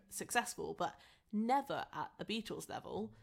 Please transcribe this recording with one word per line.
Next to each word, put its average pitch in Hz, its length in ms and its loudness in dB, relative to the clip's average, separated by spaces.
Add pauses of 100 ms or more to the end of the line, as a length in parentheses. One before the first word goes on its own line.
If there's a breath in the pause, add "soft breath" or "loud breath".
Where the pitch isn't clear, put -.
successful, - 720 0
but - 160 0 (380 loud breath)
never 226 520 4 (100)
at 151 240 -2
a 175 60 -4
Beatles 202 460 -2
level. 214 420 -4 (100)